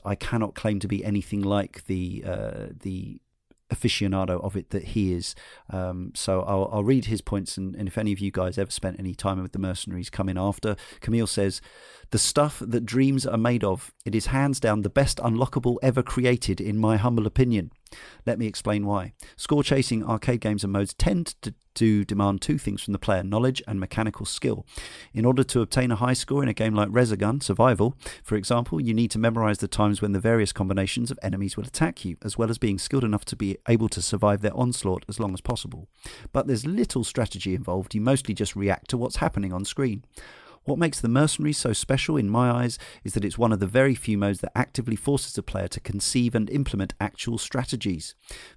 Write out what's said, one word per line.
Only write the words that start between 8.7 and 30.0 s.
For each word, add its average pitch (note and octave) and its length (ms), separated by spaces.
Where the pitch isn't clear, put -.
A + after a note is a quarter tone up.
spent - 280
any F#2 160
time F#2+ 260
with F#2 120
the F#2+ 60
Mercenaries, F2+ 520
come F#2+ 180
in F#2 100
after. G2+ 380
Camille A2+ 280
says, G2 320
"The A2 80
stuff - 460
that A#2 200
dreams C3 420
are A2+ 120
made A#2 260
of, - 280
it G#2+ 100
is A2 120
hands C#3 340
down G#2+ 220
the G2 80
best - 280
unlockable A#2+ 640
ever C3 200
created, B2 580
in G#2 180
my A2 180
humble A2+ 300
opinion. A#2 440
Let A2+ 140
me A#2 80
explain G#2 400
why. G2+ 280
Score D3 280
chasing B2 400
arcade A#2 360
games G#2 220
and G2 100
modes G2 220
tend - 480
to, G#2+ 100
to G#2+ 300
demand G2+ 360
two D3+ 160
things G2+ 260
from G#2 100
the G2 80
player, F#2+ 240
knowledge A#2 420
and G2+ 140
mechanical G#2 460
skill. G#2+ 380
In A2+ 120
order B2+ 180
to B2 180
obtain B2 300
a A2+ 60
high B2 160
score C3+ 280
in C3+ 80
a A2 60
game A2 180
like G#2 180
Resogun, A2 520
Survival, A2 540
for - 140
example, A#2+ 440
you A#2+ 140
need A2+ 160
to - 80
memorize A2+ 400
the G#2 80
times G#2 340